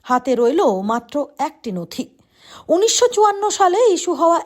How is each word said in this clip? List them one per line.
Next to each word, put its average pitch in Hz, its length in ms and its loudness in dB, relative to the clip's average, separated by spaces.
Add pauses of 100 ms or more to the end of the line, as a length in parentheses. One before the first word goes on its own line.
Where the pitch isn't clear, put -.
হাতে 254 320 -2
রইল 240 460 0
মাত্র 240 460 -4 (120)
একটি 277 340 -8
নথি, 180 360 -10 (600)
উনিশশো 427 400 2
চুয়ান্ন 403 420 0
সালে 403 400 2
ইস্যু 339 240 -2
হওয়া 339 320 2